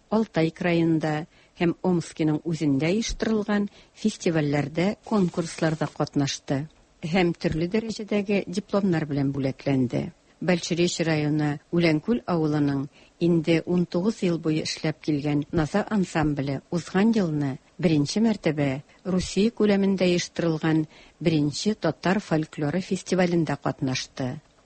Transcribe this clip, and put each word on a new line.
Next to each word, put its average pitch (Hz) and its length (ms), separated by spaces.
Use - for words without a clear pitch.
Алтай 185 400
краенда 160 800
һәм 190 160
Омскиның 160 560
үзендә 156 480
оештырылган 208 800
фестивальләрдә, 160 1000
конкурсларда 170 800
катнашты. 143 800
Һәм 170 320
төрле 165 320
дәрәҗәдәге 208 800
дипломнар 180 580
белән 139 240
бүләкләнде. 135 800
Большеречь 170 640
районы 151 540
Үләнкүл 170 560
авылының 147 600
инде 170 400
унтугыз 180 640
ел 170 160
буе 156 240
эшләп - 400
килгән 147 380
Наза 170 320
ансамбле 151 840
узган 190 420
елны 151 460
беренче 160 480
мәртәбә 147 560
Русия 190 480
күләмендә 196 560
оештырылган 160 760
беренче 156 540
татар 180 500
фольклоры 156 560
фестивалендә 175 800
катнашты. 131 800